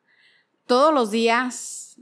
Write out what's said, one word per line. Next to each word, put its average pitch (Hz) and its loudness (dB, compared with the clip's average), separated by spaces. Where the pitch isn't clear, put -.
todos 269 4
los 233 0
días, 233 -4